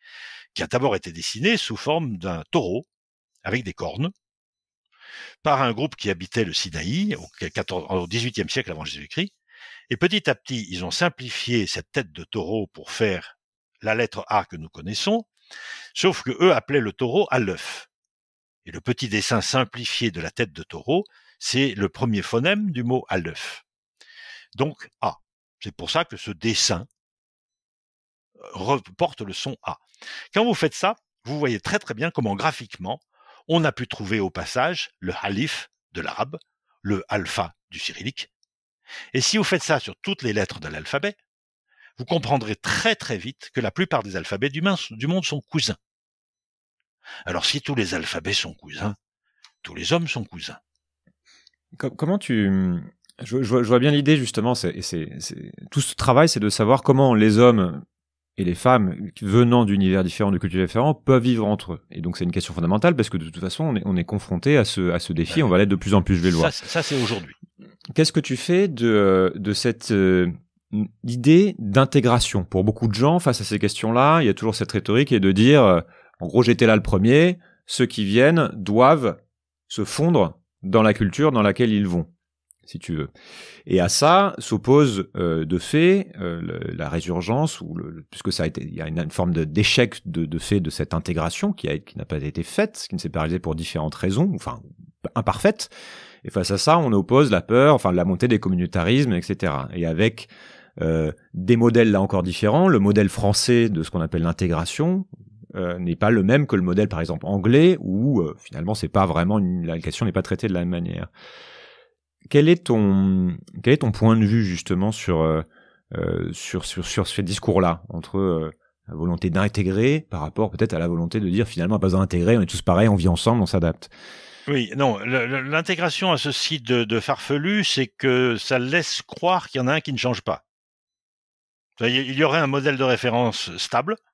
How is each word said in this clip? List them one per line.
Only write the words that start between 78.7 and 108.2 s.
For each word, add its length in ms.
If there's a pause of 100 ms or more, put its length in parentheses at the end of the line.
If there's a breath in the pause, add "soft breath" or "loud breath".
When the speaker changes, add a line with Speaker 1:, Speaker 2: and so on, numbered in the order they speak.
Speaker 2:
se 160
fondre 560 (220)
dans 220
la 100
culture 380
dans 100
laquelle 320
ils 140
vont, 260 (500)
si 140
tu 180
veux. 140 (560 loud breath)
Et 160
à 80
ça 480
s'oppose, 800
euh, 280
de 140
fait, 640
euh, 200
le, 200 (160)
la 120
résurgence, 720
ou 160
le, 140
le, 220
puisque 200
ça 120
a 20
été, 160
il 140
y 60
a 60
une, 120
une 120
forme 220
de, 100
d'échec 640
de, 200
de 140
fait 200
de 100
cette 240
intégration 580
qui 160
a, 120
qui 180
n'a 80
pas 160
été 220
faite, 440
qui 80
ne 40
s'est 100
pas 120
réalisée 180
pour 160
différentes 400
raisons, 400
enfin, 260 (540)
imparfaites. 540 (540 loud breath)
Et 60
face 220
à 80
ça, 180
on 160
oppose 380
la 100
peur, 320
enfin, 180
la 140
montée 220
des 120
communautarismes, 760
et 100
cetera. 500
Et 140
avec, 400 (520 loud breath)
euh, 320 (220 soft breath)
des 240
modèles 320
là 100
encore 220
différents, 460
le 100
modèle 320
français 600
de 120
ce 80
qu'on 120
appelle 200
l'intégration, 840 (480)
euh, 240
n'est 180
pas 140
le 120
même 220
que 100
le 60
modèle, 260
par 140
exemple, 240
anglais, 540
où, 420